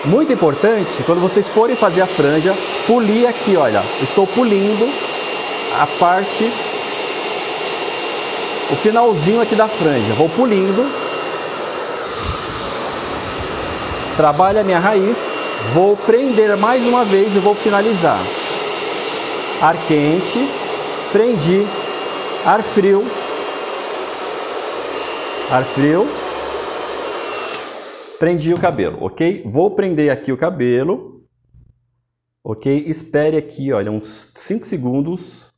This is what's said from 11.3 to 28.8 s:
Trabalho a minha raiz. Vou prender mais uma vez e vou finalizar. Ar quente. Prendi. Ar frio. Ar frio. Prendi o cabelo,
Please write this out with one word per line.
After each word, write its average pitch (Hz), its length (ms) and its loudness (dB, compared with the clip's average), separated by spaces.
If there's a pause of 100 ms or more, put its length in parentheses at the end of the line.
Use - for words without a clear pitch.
Trabalho 170 420 4
a 208 40 2
minha 185 160 2
raiz. 202 600 2 (340)
Vou 190 220 6
prender 220 600 4
mais 233 280 2
uma 240 200 4
vez 196 300 4
e 202 40 6
vou 208 160 4
finalizar. 202 640 2 (1400)
Ar 165 140 6 (120)
quente. 156 520 2 (720)
Prendi. 202 520 4 (840)
Ar 202 180 4
frio. 196 400 4 (2500)
Ar 131 140 2
frio. 151 440 2 (2000)
Prendi 165 340 2
o 170 60 -2
cabelo, 120 420 0